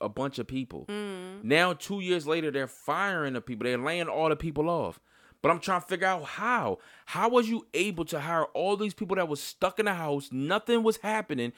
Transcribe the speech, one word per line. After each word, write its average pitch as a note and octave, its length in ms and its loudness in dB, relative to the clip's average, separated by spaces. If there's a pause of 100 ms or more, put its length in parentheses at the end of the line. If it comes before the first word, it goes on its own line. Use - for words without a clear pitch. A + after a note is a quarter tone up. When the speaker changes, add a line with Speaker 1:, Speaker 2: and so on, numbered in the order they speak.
Speaker 1:
a G#2 60 0
bunch C3+ 300 -4
of A#2 80 -6
people. B2+ 400 -8
Speaker 2:
Mm. G3 560 -8
Speaker 1:
Now, D#3+ 300 4
two G3 260 -6
years F3+ 260 0
later, D#3 280 0
they're C3+ 160 -2
firing D#3+ 640 -2
the B2 80 -2
people. A2+ 240 -6
They're B2 140 2
laying E3 280 -2
all D#3 220 2
the D#3 80 4
people D#3 340 0
off. B2+ 300 -2 (420)
But D3 80 6
I'm E3+ 100 2
trying F#3 200 0
to E3+ 80 -10
figure F#3 180 0
out F3+ 180 0
how. F#3+ 540 0 (280)
How F#3+ 220 0
was A#3+ 200 4
you A3+ 260 -2
able E3+ 320 0
to D#3 140 -4
hire D#3+ 240 0 (100)
all F#3+ 220 2
these G3+ 180 -2
people F#3+ 220 -4
that F3+ 120 2
was D3 140 -4
stuck - 380 -2
in G#3 60 0
the G3+ 80 2
house? D3 360 -2
Nothing G3+ 540 2
was A3 140 4
happening, F3+ 600 -2